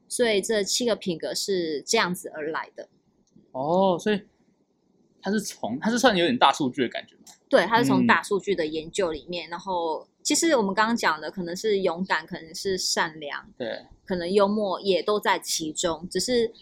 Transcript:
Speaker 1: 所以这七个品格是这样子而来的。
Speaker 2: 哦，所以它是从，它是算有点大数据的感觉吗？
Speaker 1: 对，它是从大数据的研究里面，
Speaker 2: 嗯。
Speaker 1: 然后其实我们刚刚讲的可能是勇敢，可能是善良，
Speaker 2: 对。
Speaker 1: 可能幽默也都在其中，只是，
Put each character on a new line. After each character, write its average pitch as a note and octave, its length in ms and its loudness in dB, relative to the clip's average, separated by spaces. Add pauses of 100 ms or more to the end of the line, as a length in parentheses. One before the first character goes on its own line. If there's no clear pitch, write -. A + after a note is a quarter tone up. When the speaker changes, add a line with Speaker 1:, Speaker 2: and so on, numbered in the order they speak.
Speaker 1:
所 A#3+ 220 0
以 G3+ 140 2
这 G#3 200 2
七 G3 220 -2
个 A3+ 100 2
品 F3 220 -2
格 D3+ 180 -6
是 E3+ 460 -2
这 - 160 0
样 F3+ 180 2
子 - 200 -8
而 D3+ 140 -8
来 C#3+ 280 -6
的。 - 100 -16 (680)
Speaker 2:
哦， F3 460 2
所 G#3+ 140 0
以 G3+ 80 0 (1000)
它 F#3+ 80 -4
是 G#3+ 100 0
从， A2 400 -8
它 G#3 100 -2
是 A#3+ 80 0
算 A#3 160 6
有 F3 120 4
点 B2+ 100 2
大 C#3 160 6
数 C3 160 -2
据 B2+ 140 -2
的 A#2 60 2
感 - 180 -8
觉 - 100 -20
吗？ - 60 -20 (260)
Speaker 1:
对， G#3+ 160 6
它 A3+ 180 2
是 - 40 2
从 C4 200 4
大 F#3 160 4
数 G3+ 160 -2
据 F#3+ 160 -2
的 E3+ 120 0
研 D#3 240 -6
究 F3+ 200 -2
里 D3 160 -10
面， E3 220 -8
Speaker 2:
嗯。 - 20 -18
Speaker 1:
然 E3+ 80 -10
后 F3 480 -4 (160)
其 - 120 0
实 E4 200 4
我 A#3 80 4
们 G3 120 -2
刚 G#3+ 120 2
刚 A#3 80 2
讲 F3 240 0
的 D#3 120 -8
可 F3+ 120 -8
能 E3+ 140 -6
是 G3+ 240 0
勇 F3+ 240 0
敢， E3 220 -2
可 E3+ 120 -10
能 D#3+ 160 -16
是 F#3+ 220 -4
善 E3+ 420 -2
良， C#3 380 -12
Speaker 2:
对。 A2+ 260 -8 (220)
Speaker 1:
可 F#3 120 -4
能 F3 140 -4
幽 G3+ 160 6
默 G3+ 360 0
也 F3+ 200 2
都 G#3 160 0
在 G3 200 2
其 D#3+ 340 -6
中， E3 380 -4
只 F#3 100 -4
是， A#3 420 0